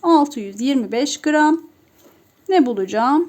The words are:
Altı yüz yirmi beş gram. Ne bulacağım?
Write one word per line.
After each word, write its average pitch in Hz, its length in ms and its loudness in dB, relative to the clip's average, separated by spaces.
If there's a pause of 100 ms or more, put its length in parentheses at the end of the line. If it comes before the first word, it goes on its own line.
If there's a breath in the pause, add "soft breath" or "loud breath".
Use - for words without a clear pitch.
Altı 294 380 2
yüz 196 200 -10
yirmi 247 320 -2
beş 262 280 -4
gram. 302 420 2 (880 soft breath)
Ne 359 180 4
bulacağım? 233 640 -2